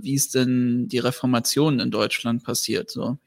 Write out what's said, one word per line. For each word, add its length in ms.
wie 140
ist 200
denn 540
die 100
Reformation 800
in 120
Deutschland 520
passiert? 480
So, 260